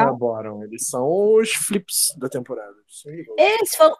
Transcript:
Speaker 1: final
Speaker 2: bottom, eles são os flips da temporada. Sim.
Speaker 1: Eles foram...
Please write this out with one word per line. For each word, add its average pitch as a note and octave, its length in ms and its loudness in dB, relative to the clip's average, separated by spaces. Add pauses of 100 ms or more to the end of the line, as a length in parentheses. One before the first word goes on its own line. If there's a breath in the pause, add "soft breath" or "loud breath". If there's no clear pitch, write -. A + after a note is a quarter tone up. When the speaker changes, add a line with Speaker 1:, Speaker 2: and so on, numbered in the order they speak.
Speaker 1:
final A3 140 2
Speaker 2:
bottom, A2 480 -6
eles A2 240 -12
são B2+ 200 -2 (300)
os A3 120 4
flips - 680 -4
da B2+ 100 -6
temporada. A2+ 460 -10 (120)
Sim. - 220 -20 (260)
Speaker 1:
Eles G4+ 400 2
foram... D#4 240 6